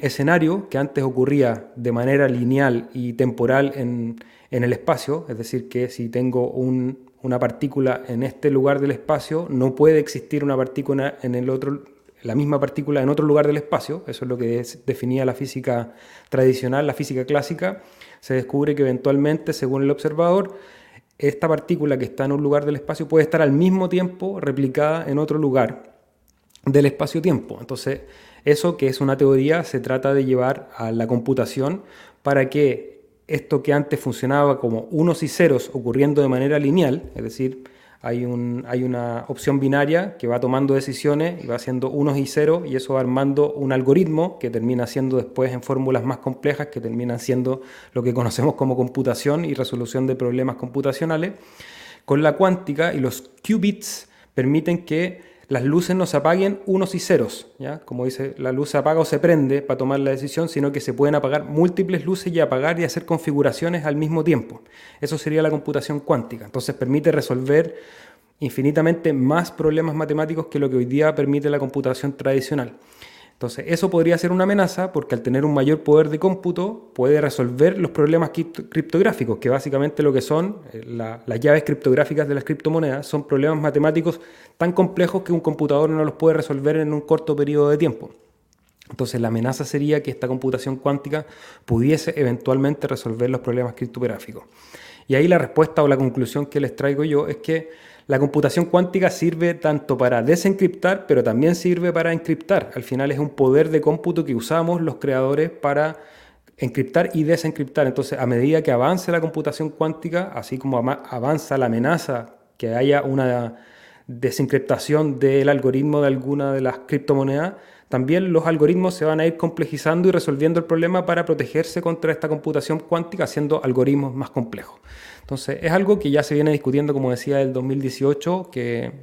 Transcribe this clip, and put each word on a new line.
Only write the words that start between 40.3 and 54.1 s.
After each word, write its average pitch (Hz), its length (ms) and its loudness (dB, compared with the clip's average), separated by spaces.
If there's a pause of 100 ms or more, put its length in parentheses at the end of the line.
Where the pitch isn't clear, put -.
tomando 131 360 2
decisiones 147 680 -2
y 127 40 -12
va 117 80 -4
haciendo 127 340 -4
unos 143 300 0
y 135 80 -2
ceros, 156 400 2
y 131 80 -4
eso 131 180 -4
va 131 60 2
armando 139 540 2
un 139 180 -4
algoritmo 156 640 2
que 120 140 -6
termina 120 340 -2
siendo 131 320 -2
después 127 340 -2
en 123 120 -8
fórmulas 131 400 0
más 127 160 -4
complejas 143 480 -4
que - 120 -10
terminan 117 380 -4
siendo 127 460 -2 (300)
lo 123 100 -2
que 120 100 0
conocemos 120 400 0
como 131 240 -2
computación 127 680 0
y 147 120 -4
resolución 127 500 -4
de 131 100 0
problemas 127 420 -2
computacionales. 147 720 -2 (720)
Con 143 160 2
la 151 140 4
cuántica 175 580 2
y 151 60 -2
los - 320 -4 (120)
qubits 202 640 -2 (280)